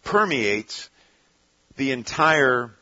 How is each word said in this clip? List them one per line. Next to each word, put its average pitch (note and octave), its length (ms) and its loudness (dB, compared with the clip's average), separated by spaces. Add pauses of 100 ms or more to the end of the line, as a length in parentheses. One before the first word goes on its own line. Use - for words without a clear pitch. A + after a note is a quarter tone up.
permeates B2 840 -2 (880)
the C3+ 140 -2
entire B2+ 800 0 (100)